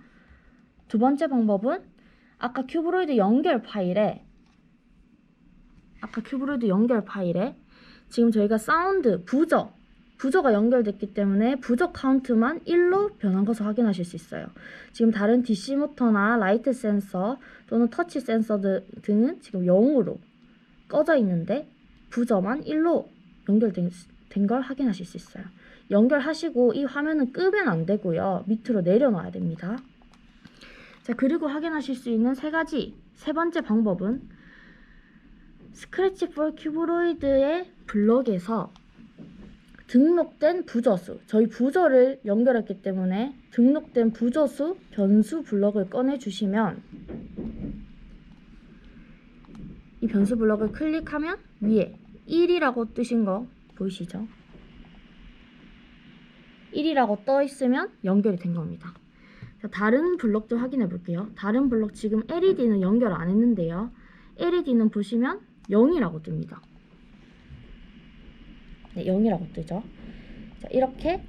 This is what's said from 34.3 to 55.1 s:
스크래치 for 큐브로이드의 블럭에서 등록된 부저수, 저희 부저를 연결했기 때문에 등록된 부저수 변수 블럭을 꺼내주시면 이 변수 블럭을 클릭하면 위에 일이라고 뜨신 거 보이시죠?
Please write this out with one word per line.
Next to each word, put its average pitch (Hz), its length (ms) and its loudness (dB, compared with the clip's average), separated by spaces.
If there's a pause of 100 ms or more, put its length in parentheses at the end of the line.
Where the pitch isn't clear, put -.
스크래치 381 520 -4
for 311 300 -4
큐브로이드의 320 1120 0 (180)
블럭에서 214 840 0 (1160)
등록된 330 800 2
부저수, 233 640 -2
저희 220 200 4
부저를 269 800 4
연결했기 220 560 0
때문에 190 540 -4 (160)
등록된 240 640 2
부저수 285 640 -2 (140)
변수 214 520 2
블럭을 202 460 0
꺼내주시면 214 920 -2 (3250)
이 226 60 -2
변수 208 300 2
블럭을 214 340 0
클릭하면 311 640 -4 (240)
위에 214 340 0 (300)
일이라고 311 680 0
뜨신 233 320 -2
거 202 220 -4 (280)
보이시죠? 190 520 -8 (2500)